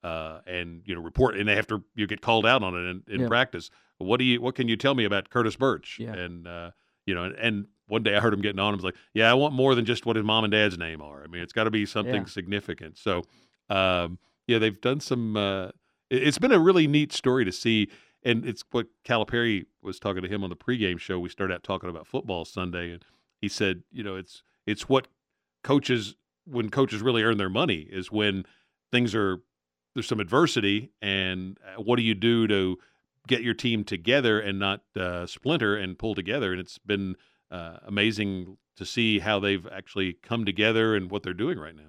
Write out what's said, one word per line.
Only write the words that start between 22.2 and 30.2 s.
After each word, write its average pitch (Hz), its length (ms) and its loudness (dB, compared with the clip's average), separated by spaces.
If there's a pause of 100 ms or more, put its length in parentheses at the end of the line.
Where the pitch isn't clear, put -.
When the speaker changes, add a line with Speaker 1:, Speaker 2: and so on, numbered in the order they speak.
Speaker 1:
Sunday, 87 480 -6
and 85 120 -18 (360)
he 101 80 -4
said, 95 340 -2 (100)
you 117 100 -10
know, 98 140 -8
it's, - 260 -16 (240)
it's 104 220 -4
what 131 200 2 (560)
coaches, 127 520 2 (300)
when 120 240 -4
coaches 110 320 0
really 117 200 2
earn 110 160 4
their 98 100 0
money 95 420 0
is 92 220 -8
when 104 320 0 (480)
things 123 220 2
are, 98 260 0 (540)
there's 120 120 -6
some 107 140 -2